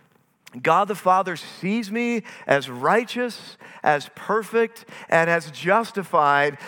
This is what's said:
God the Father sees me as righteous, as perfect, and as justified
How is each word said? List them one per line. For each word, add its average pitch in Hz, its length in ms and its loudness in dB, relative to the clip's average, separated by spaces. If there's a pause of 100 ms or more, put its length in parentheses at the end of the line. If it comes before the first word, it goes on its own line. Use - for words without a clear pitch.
(600)
God 170 260 2
the 202 80 -4
Father 185 400 0
sees 196 560 -6
me 233 300 -2 (240)
as 135 240 2
righteous, 208 880 -2 (240)
as 147 320 0
perfect, 226 720 -2 (240)
and 165 220 4
as 165 180 0
justified 147 1200 2